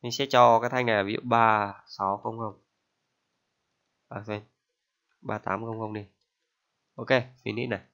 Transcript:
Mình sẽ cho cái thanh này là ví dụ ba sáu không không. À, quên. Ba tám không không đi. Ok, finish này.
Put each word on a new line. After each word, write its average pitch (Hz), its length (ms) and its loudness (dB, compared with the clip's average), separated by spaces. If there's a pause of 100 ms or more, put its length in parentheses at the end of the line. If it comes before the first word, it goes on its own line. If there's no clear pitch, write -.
Mình 120 100 -8
sẽ 139 140 -4
cho 120 340 6
cái 120 100 -2
thanh 127 160 -2
này 117 100 2
là 101 80 2
ví 101 100 -4
dụ 120 100 -4
ba 110 500 2 (140)
sáu 98 300 -2
không 113 220 -10
không. 107 200 -10 (1500)
À, 101 160 -12
quên. 107 160 -8 (800)
Ba 107 160 -6
tám 101 280 -6
không 113 140 -8
không 107 140 -8
đi. 104 120 -10 (920)
Ok, 120 120 -12 (360)
finish 117 260 -6
này. 104 120 -4 (120)